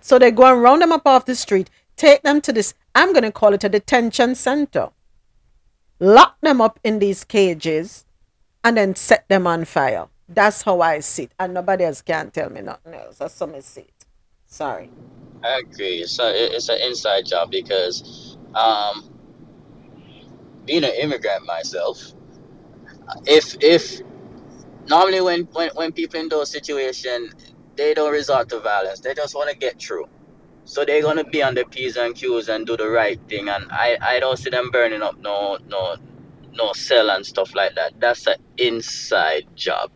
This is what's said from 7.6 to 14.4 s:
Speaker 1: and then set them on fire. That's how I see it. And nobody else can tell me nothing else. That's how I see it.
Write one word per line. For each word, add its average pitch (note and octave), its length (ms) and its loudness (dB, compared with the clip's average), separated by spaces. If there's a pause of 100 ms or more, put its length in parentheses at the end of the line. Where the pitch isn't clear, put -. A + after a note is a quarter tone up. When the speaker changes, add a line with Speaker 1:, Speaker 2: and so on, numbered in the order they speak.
Speaker 1:
and A#3 140 2
then G3 180 0
set - 340 2
them F#3 180 2
on E3 180 0
fire. A#2 420 -2 (200)
That's G#3 360 0
how F#3 180 0
I D#3+ 180 2
see - 240 -10
it. - 160 -14
And F#3 140 -6
nobody F3+ 320 -2
else D3+ 160 -4
can D#3 300 -6
tell - 180 -6
me - 120 -16
nothing - 320 -18
else. - 240 -20
That's - 220 -12
how E3+ 80 -8
I D3 140 -16
see - 200 -20
it. - 240 -20 (400)